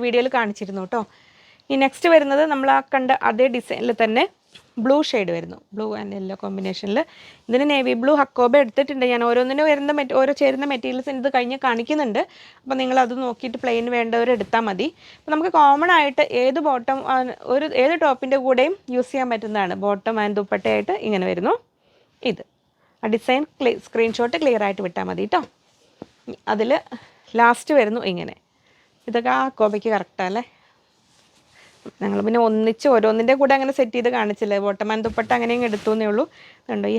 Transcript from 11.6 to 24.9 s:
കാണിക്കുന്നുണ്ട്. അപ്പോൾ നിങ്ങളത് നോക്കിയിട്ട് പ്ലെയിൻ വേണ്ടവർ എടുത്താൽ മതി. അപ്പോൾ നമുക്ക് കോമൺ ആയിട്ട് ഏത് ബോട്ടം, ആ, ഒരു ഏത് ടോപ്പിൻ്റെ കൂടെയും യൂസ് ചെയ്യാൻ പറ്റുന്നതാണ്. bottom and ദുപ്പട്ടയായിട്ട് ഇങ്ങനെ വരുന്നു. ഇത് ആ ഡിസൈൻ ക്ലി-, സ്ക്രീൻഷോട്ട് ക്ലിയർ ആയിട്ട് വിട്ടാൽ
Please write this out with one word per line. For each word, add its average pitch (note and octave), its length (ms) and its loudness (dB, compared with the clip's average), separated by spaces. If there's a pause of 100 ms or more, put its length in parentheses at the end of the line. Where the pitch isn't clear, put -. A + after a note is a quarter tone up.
കാണിക്കുന്നുണ്ട്. A#3+ 560 0 (400)
അപ്പോൾ C4 200 -6
നിങ്ങളത് B3+ 320 0 (100)
നോക്കിയിട്ട് A#3+ 400 -8
പ്ലെയിൻ A#3 220 -2 (100)
വേണ്ടവർ A#3 400 0
എടുത്താൽ A3+ 340 -2
മതി. G3 180 -4 (320)
അപ്പോൾ D4+ 160 -6
നമുക്ക് E4 220 -2
കോമൺ D4 400 6
ആയിട്ട് D4 280 2 (180)
ഏത് C4+ 240 2
ബോട്ടം, C4+ 320 -2 (140)
ആ, - 20 2 (400)
ഒരു D4+ 120 0 (160)
ഏത് D#4+ 120 4 (100)
ടോപ്പിൻ്റെ C4+ 420 0
കൂടെയും C4 280 2 (200)
യൂസ് B3 180 -2
ചെയ്യാൻ C4 200 -2
പറ്റുന്നതാണ്. G#3 420 -4 (100)
bottom G3+ 400 -2
and G#3 140 -2
ദുപ്പട്ടയായിട്ട് G#3 560 -2 (120)
ഇങ്ങനെ F#3 240 -2
വരുന്നു. G3+ 240 0 (760)
ഇത് D#3+ 120 -10 (600)
ആ A#3 120 -4
ഡിസൈൻ C4 280 0 (180)
ക്ലി-, A#3 260 0
സ്ക്രീൻഷോട്ട് A#3 560 -2
ക്ലിയർ A#3 240 2
ആയിട്ട് G3 220 -4
വിട്ടാൽ F#3 220 -6